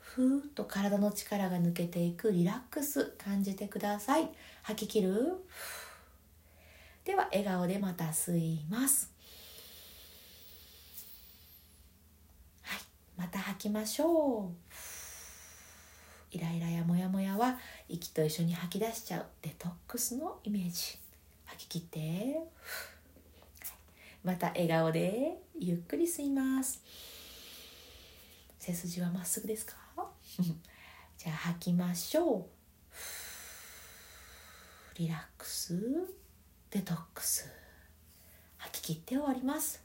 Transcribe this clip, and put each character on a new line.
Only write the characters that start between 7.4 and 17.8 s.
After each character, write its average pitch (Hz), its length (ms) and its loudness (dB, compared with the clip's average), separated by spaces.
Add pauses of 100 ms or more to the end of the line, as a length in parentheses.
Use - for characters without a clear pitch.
顔 185 220 2
で 185 120 2
ま 196 140 0
た 170 140 -2
吸 160 300 2
い 160 320 2
ま 240 200 4
す。 - 240 4 (3500)
は - 140 -8
い。 - 40 -10 (360)
ま 175 100 -4
た 185 120 -6
吐 196 300 -4
き - 20 0
ま 214 160 0
し - 140 -2
ょ 285 500 4
う。 - 20 -6 (1800)
イ 175 100 -8
ラ 165 100 -2
イ 170 100 0
ラ 170 80 0
や 170 160 0
モ 170 120 4
ヤ 185 120 2
モ 190 120 2
ヤ 196 180 0
は 254 200 4 (300)